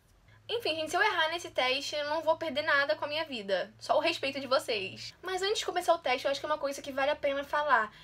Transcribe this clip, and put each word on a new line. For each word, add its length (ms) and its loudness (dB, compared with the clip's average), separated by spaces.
Enfim, 260 -2
gente, 160 -4
se 60 2
eu 40 6
errar 280 4
nesse 200 -6
teste, 460 0
eu 100 -2
não 160 0
vou 160 2
perder 240 -2
nada 340 4
com 100 -4
a 20 -4
minha 180 -2
vida. 540 -2
Só 180 2
o 40 4
respeito 380 -2
de 80 -8
vocês. 720 -2
Mas 200 -4
antes 180 0
de 60 -4
começar 280 2
o 40 4
teste, 280 -2
eu 60 2
acho 80 -2
que 60 -8
é 40 -4
uma 80 2
coisa 240 -4
que 100 -10
vale 200 0
a 40 2
pena 280 -2
falar. 500 2